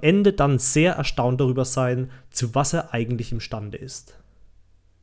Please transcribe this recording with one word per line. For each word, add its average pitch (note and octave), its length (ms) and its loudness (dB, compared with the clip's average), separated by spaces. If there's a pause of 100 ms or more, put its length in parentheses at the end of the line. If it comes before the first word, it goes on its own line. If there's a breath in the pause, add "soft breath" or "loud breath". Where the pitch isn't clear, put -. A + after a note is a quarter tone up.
Ende G3 320 4
dann C#3+ 240 2
sehr E3 340 4
erstaunt B2+ 480 0
darüber B2+ 240 2
sein, B2+ 460 -2 (180 loud breath)
zu A#2 260 -4
was C#3+ 200 2
er - 180 -4
eigentlich A#2 400 -4
imstande G#2+ 460 -8
ist. - 400 -16 (840)